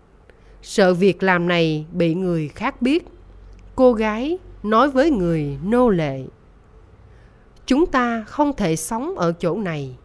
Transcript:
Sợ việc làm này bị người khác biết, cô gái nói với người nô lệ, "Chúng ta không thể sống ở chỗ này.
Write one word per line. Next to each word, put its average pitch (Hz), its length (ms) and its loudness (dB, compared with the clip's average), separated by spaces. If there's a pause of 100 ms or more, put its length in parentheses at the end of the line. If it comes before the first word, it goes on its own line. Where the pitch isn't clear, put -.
(600)
Sợ 185 320 2
việc 180 300 2
làm 175 240 2
này 160 440 0
bị 170 240 0
người 175 320 -2
khác 226 340 -8
biết, 277 240 0 (680)
cô 254 180 6
gái 220 440 -4 (260)
nói 220 260 4
với 277 220 2
người 165 520 -2
nô 240 260 2
lệ, 147 340 -2 (1400)
"Chúng 285 200 2
ta 240 420 -2
không 294 280 -2
thể 165 200 -2
sống 247 420 -6
ở 175 140 0
chỗ 170 260 -4
này. 151 480 -8